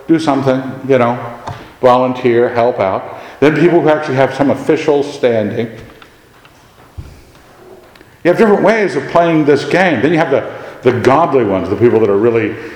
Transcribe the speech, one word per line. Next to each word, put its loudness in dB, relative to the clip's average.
do 2
something, 0
you 4
know, 0
volunteer, 2
help 0
out. -4
Then 4
people 4
who 2
actually -2
have 0
some 0
official 0
standing. -2
You 2
have 2
different 4
ways 0
of -4
playing 2
this 2
game. 0
Then 0
you 2
have -2
the, -4
the 2
godly 2
ones, -2
the -4
people 2
that 2
are 2
really, 0